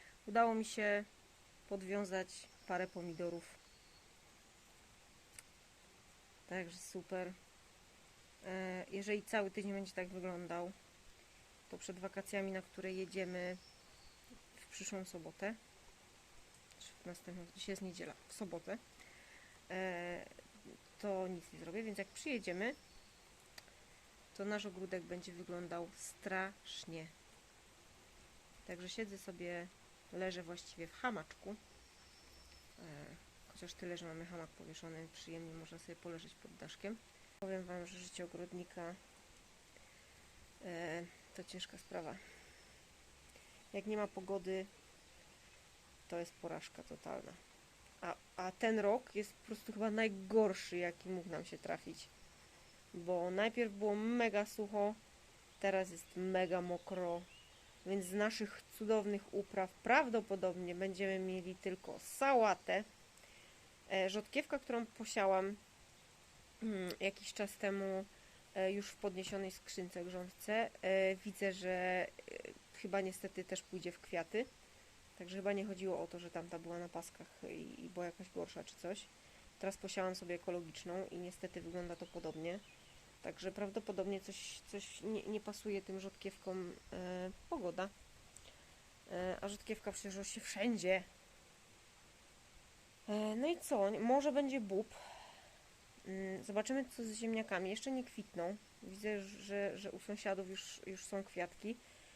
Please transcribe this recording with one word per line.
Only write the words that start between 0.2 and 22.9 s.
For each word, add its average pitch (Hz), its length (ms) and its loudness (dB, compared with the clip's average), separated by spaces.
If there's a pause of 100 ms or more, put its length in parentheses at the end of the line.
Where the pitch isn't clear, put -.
Udało 226 280 8
mi 220 100 4
się 208 400 4 (640)
podwiązać 190 800 -2 (180)
parę 185 200 2
pomidorów. 170 720 -4 (3000)
Także 180 320 -4
super. 180 540 -4 (1120)
E, 185 460 -2
jeżeli 202 320 2
cały 202 280 2
tydzień 202 220 -2
będzie 196 200 -2
tak 180 160 -2
wyglądał, 175 640 -2 (960)
to 185 100 -8
przed 185 200 -8
wakacjami, 196 540 -2
na 185 100 -2
które 190 300 -6
jedziemy 180 640 -2 (1000)
w - 100 -16
przyszłą 190 380 -4
sobotę, 175 500 -4 (1200)
czy - 140 -14 (100)
w - 40 -16
następną, 175 480 -8
dzisiaj - 180 -4
jest 190 100 -2
niedziela, 175 320 -6 (140)
w - 40 -16
sobotę, 185 460 -4 (920)
e, 180 560 0 (720)
to 190 300 2
nic 175 240 -6
nie 160 60 -14
zrobię, 214 240 -4
więc 214 160 -4
jak 196 100 -4
przyjedziemy, 220 680 0 (1600)